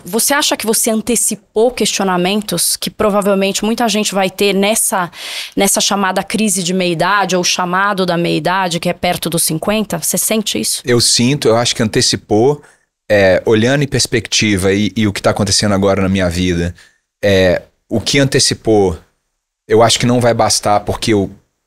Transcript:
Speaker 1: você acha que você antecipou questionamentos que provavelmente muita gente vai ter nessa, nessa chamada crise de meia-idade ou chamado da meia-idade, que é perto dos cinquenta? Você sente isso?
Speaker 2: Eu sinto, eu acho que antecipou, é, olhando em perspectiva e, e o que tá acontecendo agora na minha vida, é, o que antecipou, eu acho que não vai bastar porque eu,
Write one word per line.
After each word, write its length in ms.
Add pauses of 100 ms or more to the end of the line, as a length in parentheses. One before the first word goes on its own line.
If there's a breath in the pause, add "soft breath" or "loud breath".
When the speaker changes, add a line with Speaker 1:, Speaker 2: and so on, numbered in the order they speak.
Speaker 1:
você 260
acha 240
que 80
você 240
antecipou 800
questionamentos 1040
que 120
provavelmente 760
muita 260
gente 260
vai 160
ter 240
nessa, 560 (440 loud breath)
nessa 280
chamada 400
crise 400
de 100
meia-idade 640
ou 80
chamado 600
da 100
meia-idade, 640
que 80
é 60
perto 340
dos 140
cinquenta? 560
Você 180
sente 420
isso? 240
Speaker 2:
Eu 160
sinto, 480
eu 100
acho 200
que 60
antecipou, 800 (480 soft breath)
é, 360
olhando 360
em 60
perspectiva 840
e, 240
e 120
o 80
que 80
tá 80
acontecendo 420
agora 300
na 80
minha 180
vida, 460 (500 soft breath)
é, 380 (260)
o 140
que 160
antecipou, 800 (680)
eu 160
acho 160
que 60
não 160
vai 140
bastar 460
porque 340
eu, 160 (360)